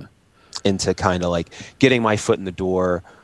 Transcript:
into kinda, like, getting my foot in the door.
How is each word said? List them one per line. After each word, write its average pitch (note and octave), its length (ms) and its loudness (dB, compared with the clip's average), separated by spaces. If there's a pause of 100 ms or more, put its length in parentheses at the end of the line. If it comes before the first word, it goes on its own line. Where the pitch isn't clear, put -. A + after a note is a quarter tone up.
(640)
into F#2+ 300 0
kinda, F2+ 340 -2
like, F2 220 -4 (300)
getting B2+ 220 6
my A2 140 2
foot G#2 240 0
in F#2+ 60 -10
the F#2 80 -8
door. F#2 500 0 (200)